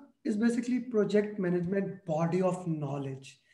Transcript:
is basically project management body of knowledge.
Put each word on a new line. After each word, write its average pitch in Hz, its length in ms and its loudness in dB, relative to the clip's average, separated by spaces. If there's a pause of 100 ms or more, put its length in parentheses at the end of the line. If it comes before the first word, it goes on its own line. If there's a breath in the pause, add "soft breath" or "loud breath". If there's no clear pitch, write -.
(220)
is 220 140 0
basically 240 440 2
project 208 580 2
management 175 680 0
body 170 380 2
of 175 240 0
knowledge. 139 760 -6 (140)